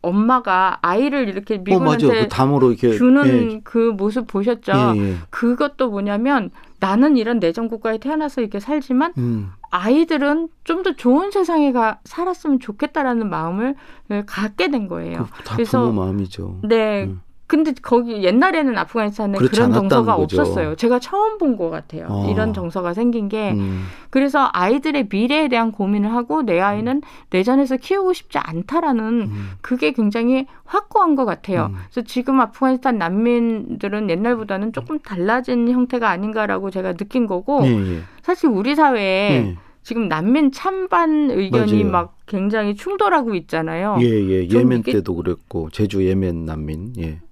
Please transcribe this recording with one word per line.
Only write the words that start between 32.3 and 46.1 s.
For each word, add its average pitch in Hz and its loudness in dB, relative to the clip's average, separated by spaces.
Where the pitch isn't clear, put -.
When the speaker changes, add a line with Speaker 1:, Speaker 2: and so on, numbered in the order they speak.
Speaker 1:
아프가니스탄 254 0
난민들은 214 0
옛날보다는 214 -2
조금 302 -8
달라진 240 0
형태가 247 0
아닌가라고 196 -2
제가 185 -4
느낀 208 -2
거고 196 0
Speaker 2:
예, 98 2
예. - -6
Speaker 1:
사실 349 2
우리 214 0
사회에 277 4
Speaker 2:
예. 156 0
Speaker 1:
지금 117 -4
난민 226 2
찬반 339 0
의견이 214 2
Speaker 2:
맞아요. 196 0
Speaker 1:
막 175 -2
굉장히 208 -2
충돌하고 349 0
있잖아요. 165 -4
Speaker 2:
예, 120 6
예. 95 2
Speaker 1:
전 113 4
Speaker 2:
예멘 127 4
Speaker 1:
이게 113 -2
Speaker 2:
때도 95 0
그랬고 82 -6
제주 98 -2
예멘 92 0